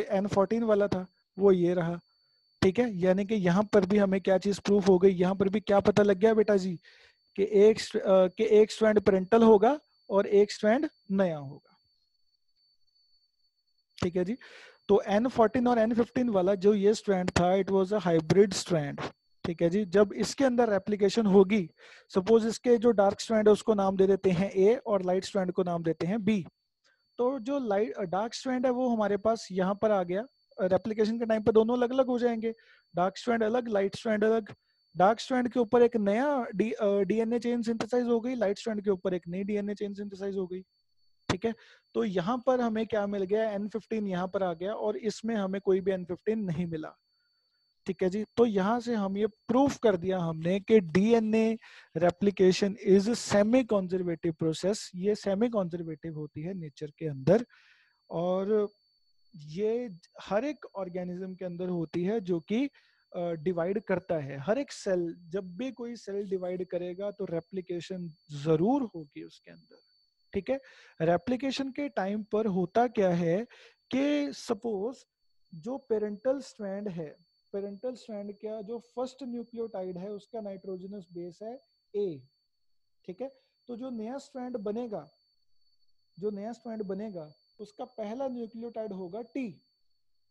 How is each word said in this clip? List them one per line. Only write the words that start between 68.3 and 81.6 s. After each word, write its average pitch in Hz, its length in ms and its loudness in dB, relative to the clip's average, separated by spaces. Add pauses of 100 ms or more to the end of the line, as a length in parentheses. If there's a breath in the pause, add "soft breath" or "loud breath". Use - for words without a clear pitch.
जरूर 202 520 2
होगी 160 280 -16
उसके 170 280 -20
अंदर, 170 280 -20 (540)
ठीक 196 160 -6
है? 269 100 -4 (440 soft breath)
Replication 247 680 -2
के 285 200 -6
time 208 400 -4
पर 214 180 0
होता 190 400 0
क्या 196 260 2
है 170 260 0 (500 soft breath)
कि 285 440 0
suppose 226 720 -6 (480)
जो 190 240 -10 (120)
parental 208 520 -2
strand 202 480 -10
है, 165 260 -10 (380)
पेरेंटल 202 400 -8
स्ट्रैंड 208 400 -14
का 214 280 -12
जो 220 180 -12
फर्स्ट 254 440 -10
न्यूक्लियोटाइड 226 720 -10
है 185 120 -12
उसका 214 320 -14
नाइट्रोजनस 190 720 -14
बेस 170 300 -14
है 233 160 -12 (360)